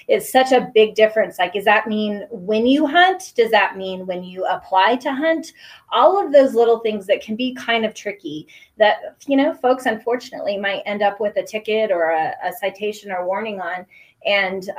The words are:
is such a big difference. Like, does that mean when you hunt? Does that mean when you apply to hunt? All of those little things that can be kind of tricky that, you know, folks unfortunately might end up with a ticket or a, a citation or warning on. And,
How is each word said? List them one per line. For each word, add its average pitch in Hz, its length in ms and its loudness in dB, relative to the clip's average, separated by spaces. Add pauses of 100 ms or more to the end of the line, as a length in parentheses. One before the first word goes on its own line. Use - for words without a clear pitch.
is 202 240 0
such 262 200 4
a 247 220 2
big 214 220 4
difference. 214 420 2
Like, 180 160 -2
does 196 120 -4
that 214 220 4
mean 214 440 -4
when 214 340 -2
you 277 220 4
hunt? 359 480 2
Does 226 160 2
that 196 260 2
mean 185 300 -8
when 180 160 -6
you 180 240 -8
apply 190 480 2
to 269 180 -4
hunt? 320 400 -2 (380)
All 330 280 4
of 311 140 -4
those 269 220 6
little 226 240 4
things 214 260 -4
that 196 160 0
can 220 140 -8
be 254 180 -4
kind 233 320 -2
of 214 80 -4
tricky 156 540 -12 (300)
that, 214 200 4 (300)
you 277 100 2
know, 294 160 2
folks 254 320 -2
unfortunately 220 720 -4
might 196 300 -4
end 202 160 -4
up 202 160 0
with 208 180 -2
a 185 60 -2
ticket 214 480 -2
or 165 220 0
a, 160 200 -2 (100)
a 180 100 -6
citation 202 580 -8
or 180 160 -6
warning 202 340 -6
on. 180 240 -8 (400)
And, 196 540 0